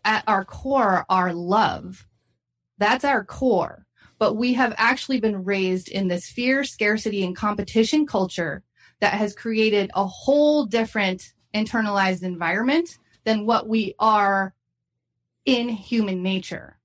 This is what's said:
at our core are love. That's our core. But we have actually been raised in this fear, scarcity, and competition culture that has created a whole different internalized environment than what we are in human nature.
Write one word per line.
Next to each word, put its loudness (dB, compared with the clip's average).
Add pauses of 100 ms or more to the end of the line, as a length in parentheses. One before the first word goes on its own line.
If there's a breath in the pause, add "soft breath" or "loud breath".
at 0
our 2
core 0
are 2
love. -2 (720)
That's 2
our 0
core. -2 (320 soft breath)
But 2
we 0
have 2
actually 0
been -2
raised -2
in -2
this -4
fear, 0
scarcity, -2
and -4
competition 0
culture -4 (380 soft breath)
that 2
has -2
created 0
a 0
whole 2
different -2 (220)
internalized 0
environment -2 (260)
than 0
what 0
we -2
are 2 (920)
in 2
human -2
nature. -6